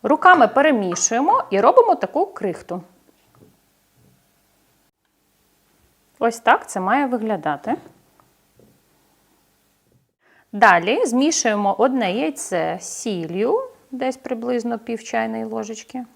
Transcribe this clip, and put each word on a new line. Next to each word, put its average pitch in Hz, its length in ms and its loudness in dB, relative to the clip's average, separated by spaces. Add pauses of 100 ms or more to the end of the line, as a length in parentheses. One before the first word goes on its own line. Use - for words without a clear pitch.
Руками 302 460 6
перемішуємо 269 1000 0
і 196 100 0
робимо 370 340 4
таку 311 320 -2
крихту. 180 560 -8 (3250)
Ось - 220 -2
так - 300 2
це 196 100 -6
має 247 260 0
виглядати. 214 720 -4 (2750)
Далі 208 540 4
змішуємо 226 720 2
одне 247 340 2
яйце 185 680 -4
з - 40 -18
сіллю, 214 840 -4 (200)
десь 262 260 -6
приблизно 233 600 -6
пів 226 260 -10
чайної 226 400 -4
ложечки 220 600 -10 (120)